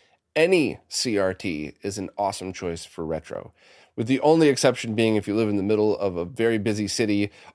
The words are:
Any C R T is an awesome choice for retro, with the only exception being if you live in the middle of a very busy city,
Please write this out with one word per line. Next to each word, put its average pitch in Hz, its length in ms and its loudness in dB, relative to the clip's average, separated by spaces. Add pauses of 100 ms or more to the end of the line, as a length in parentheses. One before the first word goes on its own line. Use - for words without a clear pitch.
(360)
Any 160 520 2
C 107 320 -2
R 95 160 0
T 76 380 -6 (100)
is 101 160 -6
an 95 180 -8
awesome 98 340 -4
choice 87 320 -8
for - 220 -10
retro, - 480 -8 (420)
with 113 100 -4
the 131 140 0
only 160 300 6
exception 123 440 0
being 113 220 2
if 101 120 -2
you 104 80 -2
live 110 140 2
in 104 80 0
the 95 60 0
middle 107 340 2
of 95 180 -2
a 87 100 -4
very 113 340 0
busy 104 280 -2
city, 101 440 0 (240)